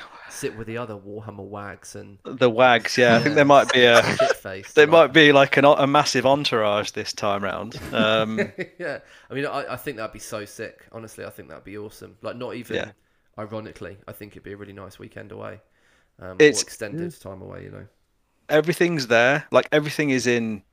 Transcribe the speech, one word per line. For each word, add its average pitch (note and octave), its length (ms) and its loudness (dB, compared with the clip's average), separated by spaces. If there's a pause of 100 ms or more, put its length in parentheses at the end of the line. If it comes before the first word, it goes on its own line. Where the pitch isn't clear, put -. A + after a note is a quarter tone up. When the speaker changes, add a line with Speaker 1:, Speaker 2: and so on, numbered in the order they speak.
(140)
Speaker 1:
<sighs> - 160 -20
Speaker 2:
sit - 260 -10
with A2 100 -12
the A2+ 120 -10
other A#2 160 -10
Warhammer G2+ 500 -16
wags G2+ 500 -16
and" G2+ 300 -20
Speaker 1:
The B2+ 240 0
wags, A#2 480 4
yeah. A#2+ 200 4
I - 20 4
think C#3+ 120 2
Speaker 2:
Yeah. D3+ 40 -4
Speaker 1:
there D3 100 6
might C#3 260 6
be B2+ 140 4
a, A#2 180 8 (140)
Speaker 2:
Shit-faced, G2 580 -4
Speaker 1:
there D3+ 120 8
Speaker 2:
like D#3 60 2
Speaker 1:
might D#3+ 200 6
be, D3 200 8
like, C#3 260 4
an, C#3 80 4
a C#3+ 200 4
massive C#3 380 0
entourage A2+ 680 0
this G#2+ 200 -10
time G2+ 320 -4
round. G2 340 -10 (140)
Um, A2 600 -2 (120)
Speaker 2:
<laughs> - 140 -20
Yeah. D3 220 -12 (300)
I - 40 -14
mean, C3+ 120 -6
I, B2+ 280 -8
I - 20 -10
think B2+ 220 -12
that'd A2 140 -12
be A2 80 -20
so G#2+ 260 -12
sick. - 460 -18
Honestly, A2 340 -18
I G#2 40 -14
think F2 200 -20
that'd D2 140 -20
be G2 120 -18
awesome. G2+ 460 -18
Like, A2 140 -12
not A#2+ 180 -12
even A#2 220 -12
Speaker 1:
Yeah. - 160 -10 (460)
Speaker 2:
ironically, G#2 600 -14 (100)
I - 40 -18
think G#2 200 -18
it'd - 100 -20
be F#2 100 -16
a G2+ 40 -14
really G2+ 160 -18
nice F#2+ 260 -20
weekend G#2 340 -20
away. G#2 280 -16 (580)
Um, F#2 200 -16
Speaker 1:
It's D3 240 4
Speaker 2:
or - 20 -8
extended D#3+ 480 -12
Speaker 3:
Yeah. - 180 -18
Speaker 2:
time F#2+ 120 -18
away, F#2 220 -18
you F#2+ 60 -18
know. G2 160 -18 (600)
Speaker 1:
Everything's D#3 600 0
there. A#2+ 420 2
Like, B2 220 2
everything D3 380 0
is B2 160 0
in, A2+ 360 -2 (100)